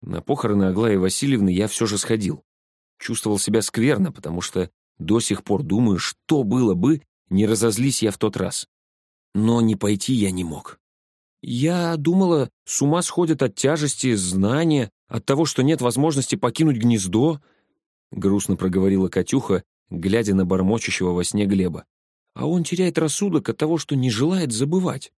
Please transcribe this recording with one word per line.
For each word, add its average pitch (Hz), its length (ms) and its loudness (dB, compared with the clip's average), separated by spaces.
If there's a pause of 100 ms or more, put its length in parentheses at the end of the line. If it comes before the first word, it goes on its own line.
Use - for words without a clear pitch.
На - 200 -8
похороны 104 440 0
Аглаи 101 320 2
Васильевны 98 520 2
я 95 200 0
все - 160 -2
же 104 120 -2
сходил. 101 460 -2 (560)
Чувствовал 107 400 -2
себя 110 220 0
скверно, 123 500 0
потому - 300 -8
что - 280 -4 (320)
до 101 180 2
сих 107 240 -4
пор 95 200 -2
думаю, 98 340 0
что - 460 -2
было 110 320 2
бы, 135 260 0 (280)
не 101 180 2
разозлись 113 560 0
я 107 80 0
в - 60 -10
тот 107 200 -2
раз. - 300 -6 (680)
Но 113 280 2
не 110 140 2
пойти 104 380 -2
я 104 160 2
не 92 140 -4
мог. 82 360 -12 (600)
«Я 165 560 -2
думала, 170 540 2 (140)
с - 180 -4
ума 156 180 2
сходят 160 400 0
от 127 140 0
тяжести, 139 580 0
знания, 107 760 0 (160)
от 113 180 -8
того, 139 200 2
что 135 180 0
нет 143 180 2
возможности 131 540 0
покинуть 147 420 2
гнездо», 113 640 2 (680)
грустно 98 460 0
проговорила 95 500 2
Катюха, 92 560 0 (260)
глядя 98 460 0
на 95 100 4
бормочущего 92 680 0
во 87 100 -2
сне 101 240 -2
Глеба. 92 380 -2 (500)
«А 123 100 -6
он 170 180 0
теряет 180 360 0
рассудок 165 500 0
от - 80 -2
того, 156 220 0
что - 160 -4
не 127 160 2
желает 151 400 0
забывать». 143 680 -2